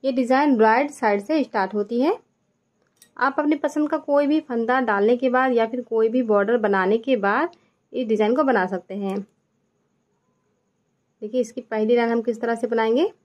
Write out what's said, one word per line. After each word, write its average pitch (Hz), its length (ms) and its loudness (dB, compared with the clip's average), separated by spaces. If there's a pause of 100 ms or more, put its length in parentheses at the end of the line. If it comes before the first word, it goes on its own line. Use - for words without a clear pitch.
ये 269 80 0
डिज़ाइन 254 480 2
राइट 233 320 4
साइड 208 320 0
से 302 200 0
स्टार्ट 190 300 -4
होती 214 280 -2
है। 370 160 0 (1000)
आप 269 220 -2
अपनी 294 180 0
पसंद 302 320 -4
का 311 100 -2
कोई 285 280 0
भी 302 140 2
फंदा 247 400 -2
डालने 220 360 2
के 254 120 -2
बाद 254 240 0
या 226 140 2
फिर 247 160 -6
कोई 226 260 0
भी 247 160 0
बॉर्डर 208 340 2
बनाने 196 400 0
के 254 180 0
बाद 220 380 -2 (380)
इस 247 140 -6
डिज़ाइन 214 280 0
को 302 80 0
बना 226 240 2
सकते 190 280 -8
हैं। 196 240 -6 (2000)
देखिए 226 200 -4
इसकी 233 220 -6
पहली 220 320 0
लाइन 233 160 2
हम 233 100 0
किस 226 200 -4
तरह 233 140 -2
से 233 120 -6
बनाएंगे। 226 440 0 (140)